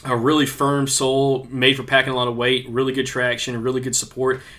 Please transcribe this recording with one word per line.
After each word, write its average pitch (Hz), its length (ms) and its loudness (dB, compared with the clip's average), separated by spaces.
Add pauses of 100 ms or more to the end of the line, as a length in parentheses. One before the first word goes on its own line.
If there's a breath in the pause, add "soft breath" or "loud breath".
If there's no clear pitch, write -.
A 127 120 -2
really 143 300 2
firm 139 400 0
sole, 135 640 0
made 135 260 4
for 131 60 -8
packing 135 300 2
a 127 40 -2
lot 123 100 0
of 120 100 -4
weight, 127 340 0
really 131 240 0
good 131 120 0
traction, 123 540 -4
really 127 220 -2
good 127 120 -6
support. 131 460 -2 (180 loud breath)